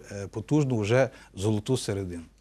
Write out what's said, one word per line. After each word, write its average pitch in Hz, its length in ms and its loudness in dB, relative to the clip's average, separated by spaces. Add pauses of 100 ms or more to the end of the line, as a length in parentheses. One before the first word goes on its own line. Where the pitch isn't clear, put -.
(120)
е, 101 140 -6
потужну 131 520 0
вже 117 320 4 (240)
золоту 107 420 0
середину. 95 460 -6 (180)